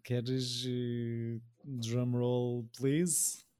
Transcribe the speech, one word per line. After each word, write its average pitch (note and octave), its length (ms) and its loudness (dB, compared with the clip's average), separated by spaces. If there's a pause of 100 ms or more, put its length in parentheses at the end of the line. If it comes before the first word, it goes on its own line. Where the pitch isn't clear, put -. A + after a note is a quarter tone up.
queres, B2 600 -2
eh, A#2+ 720 -2 (280)
drum B2 460 0
roll, B2 680 2
please? D3 680 2 (160)